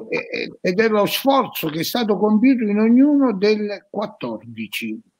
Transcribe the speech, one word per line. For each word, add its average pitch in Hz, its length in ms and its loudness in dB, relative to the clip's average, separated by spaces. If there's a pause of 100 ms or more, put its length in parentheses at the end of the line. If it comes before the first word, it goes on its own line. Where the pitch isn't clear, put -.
e, - 520 -8
ed 185 200 0
è 226 80 2
lo 208 160 2
sforzo 254 640 0
che 151 120 -4
è 208 40 -4
stato 220 320 -2
compiuto 214 480 2
in 208 140 0
ognuno 254 560 4
delle 202 560 -2
quattordici 117 1080 -10 (220)